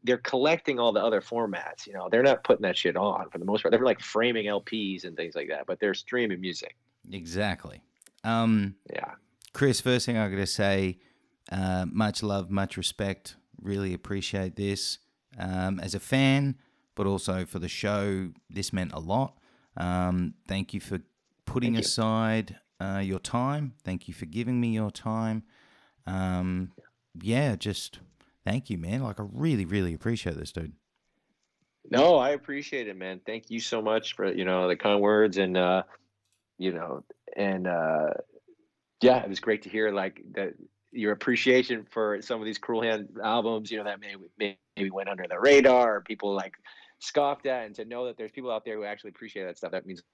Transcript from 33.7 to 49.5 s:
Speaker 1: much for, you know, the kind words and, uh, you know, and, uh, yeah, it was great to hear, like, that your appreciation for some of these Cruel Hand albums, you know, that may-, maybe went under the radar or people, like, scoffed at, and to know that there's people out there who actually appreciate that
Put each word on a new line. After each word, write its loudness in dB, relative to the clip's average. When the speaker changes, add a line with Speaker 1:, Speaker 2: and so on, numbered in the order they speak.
Speaker 1:
much 0
for, -2
you -2
know, 2
the 2
kind 4
words 6
and, 2
uh, 4
you 0
know, -8
and, 0
uh, 2
yeah, 8
it -6
was -6
great 0
to -16
hear, 2
like, -4
that -4
your 0
appreciation 2
for 0
some -4
of -6
these -6
Cruel -2
Hand 0
albums, 0
you -6
know, -6
that -6
may-, -8
maybe -2
went -4
under -6
the -4
radar 8
or -2
people, -4
like, -4
scoffed 0
at, -2
and -16
to -10
know -8
that -8
there's -10
people -8
out -4
there -8
who -6
actually -10
appreciate -12
that -10